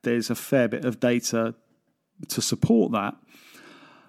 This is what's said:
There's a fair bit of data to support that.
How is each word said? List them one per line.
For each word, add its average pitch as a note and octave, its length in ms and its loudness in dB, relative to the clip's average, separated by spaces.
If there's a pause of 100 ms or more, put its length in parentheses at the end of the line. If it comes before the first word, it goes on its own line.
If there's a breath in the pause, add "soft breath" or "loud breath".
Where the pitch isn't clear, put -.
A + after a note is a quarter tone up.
There's A#2+ 260 -2
a A#2 60 -2
fair B2 340 2
bit A#2+ 160 -6
of A#2 160 -4
data A#2 540 0 (720)
to - 120 -4
support - 520 2
that. G2+ 220 -4 (920 loud breath)